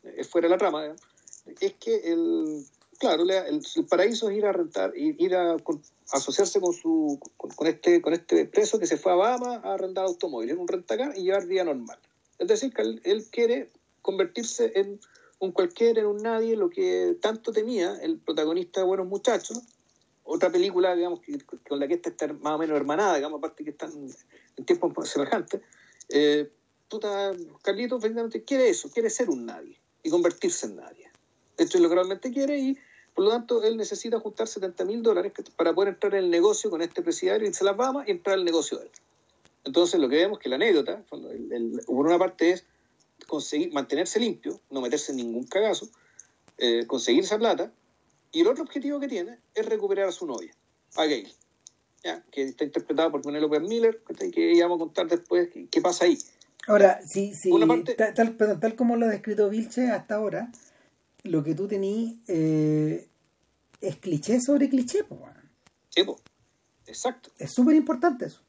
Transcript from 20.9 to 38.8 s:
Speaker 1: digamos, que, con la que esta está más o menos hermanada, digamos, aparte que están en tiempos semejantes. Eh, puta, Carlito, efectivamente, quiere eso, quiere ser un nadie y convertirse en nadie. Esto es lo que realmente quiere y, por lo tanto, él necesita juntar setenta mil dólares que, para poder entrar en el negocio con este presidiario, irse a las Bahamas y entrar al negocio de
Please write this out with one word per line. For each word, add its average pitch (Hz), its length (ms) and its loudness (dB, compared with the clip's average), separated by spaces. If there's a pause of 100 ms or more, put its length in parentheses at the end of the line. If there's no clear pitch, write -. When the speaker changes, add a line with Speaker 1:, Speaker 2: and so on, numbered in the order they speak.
Speaker 1:
digamos, 175 240 -2
que, 143 180 -12 (300)
con 143 100 -4
la 143 80 -2
que - 80 0
esta 170 160 -6
está 160 220 -6
más 151 220 -4
o 151 40 -2
menos 156 180 -2
hermanada, 156 400 0
digamos, 147 220 -4
aparte 160 240 -10
que 151 80 -10
están 156 220 -12 (640)
en - 80 -14
tiempos 170 440 0
semejantes. - 520 -2 (480)
Eh, 147 420 2 (400)
puta, 202 420 -4 (300)
Carlito, 226 360 -2
efectivamente, 226 440 -4
quiere 262 260 2
eso, - 220 -2
quiere 226 200 -2
ser 240 200 -2
un 123 160 -4
nadie - 320 -16 (240)
y 160 80 -4
convertirse 170 560 0
en 101 100 -12
nadie. - 320 -20 (480)
Esto 339 220 2
es 175 40 8
lo 240 60 6
que 339 60 2
realmente 262 380 -2
quiere 277 260 -2
y, 269 180 -2 (380)
por 196 100 0
lo 208 60 4
tanto, 233 320 0
él 226 140 0
necesita 220 440 -4
juntar 220 280 -6
setenta 190 360 -6
mil 226 180 -4
dólares 202 300 2
que, - 100 -14 (140)
para 165 180 2
poder 190 200 2
entrar 196 200 -2
en 196 100 2
el 180 60 2
negocio 202 400 2
con 165 120 -4
este 170 200 -6
presidiario, 185 460 -2
irse 185 160 -4
a - 20 4
las 196 100 2
Bahamas 262 300 -2
y 214 40 -4
entrar 190 240 0
al 185 100 0
negocio 160 340 0
de - 60 -14